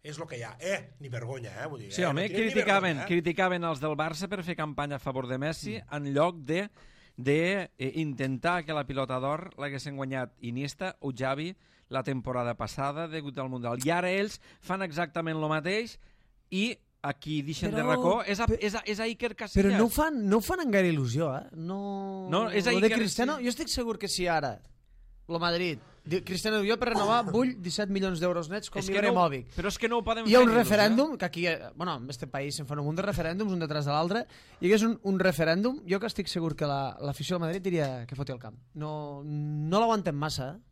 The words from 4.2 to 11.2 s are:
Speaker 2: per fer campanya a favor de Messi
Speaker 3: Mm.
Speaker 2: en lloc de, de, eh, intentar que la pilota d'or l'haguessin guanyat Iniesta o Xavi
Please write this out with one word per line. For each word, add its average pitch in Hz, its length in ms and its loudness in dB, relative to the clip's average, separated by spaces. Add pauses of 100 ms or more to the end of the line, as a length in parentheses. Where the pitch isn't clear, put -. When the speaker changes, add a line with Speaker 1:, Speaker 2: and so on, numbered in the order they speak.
Speaker 2:
per 190 160 -6
fer 175 120 -4
campanya 143 400 -4
a - 40 -6
favor 131 260 -4
de 127 120 -2
Messi 139 400 -4
Speaker 3:
Mm. - 180 -12
Speaker 2:
en 143 180 -4
lloc 170 220 4
de, 165 340 -2 (460)
de, 165 640 2
eh, 135 180 -4
intentar 147 680 -2
que 156 80 -6
la 147 140 -2
pilota 131 320 -2
d'or 151 400 -4
l'haguessin 139 380 -8
guanyat 131 440 -4
Iniesta 139 600 -6
o 139 120 -6
Xavi 135 440 -4 (320)